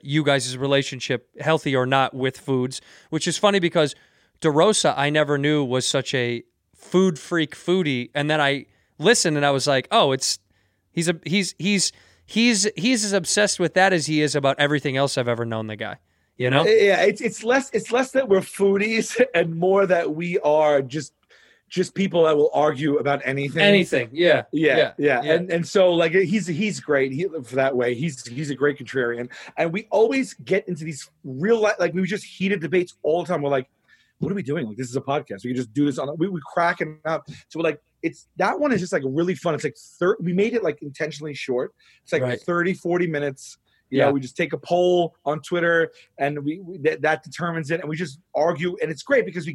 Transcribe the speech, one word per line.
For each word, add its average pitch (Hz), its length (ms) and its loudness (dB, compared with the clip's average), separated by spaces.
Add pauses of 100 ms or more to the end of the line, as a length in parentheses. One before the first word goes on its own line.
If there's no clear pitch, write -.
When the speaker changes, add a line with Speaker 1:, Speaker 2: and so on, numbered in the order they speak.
Speaker 1:
you 147 220 0
guys' 131 340 0
relationship, 135 720 -2 (100)
healthy 143 360 0
or 127 100 2
not, 131 280 0
with 131 260 -4
foods, 131 420 -2 (280)
which 160 180 -4
is 170 100 -2
funny 202 220 2
because 160 360 0 (460)
DeRosa, 160 560 4
I 139 120 4
never 147 280 2
knew, 147 260 2
was 127 240 0
such - 260 0
a 120 300 -2 (320)
food 185 440 2
freak 160 360 -2
foodie. 147 600 0
And 147 140 0
then 156 120 0
I 139 240 0 (320)
listened, 175 400 2
and 147 80 2
I 143 60 4
was 135 160 0
like, 135 240 2
"Oh, 196 220 4
it's, - 260 -4 (520)
he's 170 180 -2
a, 170 160 -4
he's, 180 340 0
he's, 190 320 0 (340)
he's, 220 500 2
he's 220 300 0
as 196 80 -2
obsessed 202 460 0
with 170 160 0
that 190 180 4
as 151 140 0
he 151 140 2
is 143 140 0
about 139 240 2
everything 143 380 0
else 139 200 0
I've 123 100 0
ever 117 180 -2
known 110 220 -6
the 107 80 -10
guy." 101 220 -10 (420)
You 127 120 0
know? 147 160 4
Speaker 2:
Yeah, 202 340 4
it's, 202 180 2
it's 240 240 -6
less, 254 300 0
it's 220 180 -4
less 247 200 0
that 262 180 0
we're 190 120 6
foodies 202 760 0 (100)
<laughs> - 40 -8
and 165 220 0
more 190 320 2
that 170 260 2
we 175 280 -4
are 151 420 4
just, 135 300 -10 (540)
just - 280 -4
people 175 300 2
that 156 120 4
will 147 160 4
argue 143 440 2
about 139 280 -2
anything. 139 380 -2
Speaker 1:
Anything, 175 480 4
yeah. 151 400 4
Speaker 2:
Yeah, 147 260 4
Speaker 1:
Yeah, 139 220 2
Speaker 2:
yeah. 139 240 2
Speaker 1:
yeah. 151 100 2
Speaker 2:
And, 175 180 0
and 170 160 -2
so, 185 240 4
like, 170 200 2
he's, 185 340 2
he's 175 340 -2
great. 135 320 0
He, 147 140 -4 (180)
for 127 120 -12
that 135 200 2
way, 123 200 0
he's, 135 320 -6
he's 139 240 -8
a 135 40 -6
great 139 220 0
contrarian. 123 540 -4 (260)
And 165 160 -2
we 202 160 -6
always 262 460 2
get 185 320 -2
into 165 180 -6
these 156 240 -12 (140)
real 165 360 0
li-, 214 200 2
like, 170 160 0
we 185 80 0
just 190 200 -4
heated 190 380 -4
debates 175 400 -2
all 160 220 0
the 143 100 -10
time. 156 80 -2
We're 143 80 -2
like, 135 180 0 (520)
"What 160 120 -2
are 185 40 -4
we 190 80 -4
doing? 139 240 -4
Like, 107 100 -12
this 127 140 -8
is 123 40 -8
a 135 60 -2
podcast. 139 420 -6
We 123 60 -8
can 123 60 -4
just 120 180 -6
do 147 140 2
this 135 100 -4
on, 143 220 -8
we, 180 100 0
we 180 100 -6 (140)
cracking 170 500 -2
up." 156 240 -6 (220)
So - 80 -12
we're 165 60 -2
like, 156 180 -2 (220)
it's, - 320 -8
that 208 240 0
one 294 120 0
is 214 80 2
just, 175 140 -4
like, 165 140 0
really 165 260 -2
fun. 170 220 -2
It's, 135 80 -6
like, 143 120 -6
thir-, - 460 -2
we 175 120 -2
made 208 200 0
it, 226 100 -2
like, 156 200 -4
intentionally 147 500 -8
short. 131 400 -4 (300)
It's, - 100 -6
like, 156 80 0
Speaker 1:
Right. 123 180 -2
Speaker 2:
thirty, 175 360 -2
forty 175 320 -2
minutes. 147 500 -6 (320)
You 131 100 -2
Speaker 1:
Yeah. 143 80 4
Speaker 2:
know, 143 40 4
we 139 80 0
just 127 160 -10
take 160 160 -2
a 160 60 -4
poll 175 640 2
on 147 180 -2
Twitter, 170 520 0 (240)
and 147 260 -4
we, 156 160 -4
we, 185 200 -14
that, 151 240 -2
that 151 200 0
determines 160 480 -6
it. 165 80 -2
And 156 80 -10
we 156 80 -6
just 151 240 -8 (160)
argue, 165 460 0
and 156 100 -2
it's - 100 -12
great 269 240 0
because 165 220 -8
we 180 80 -8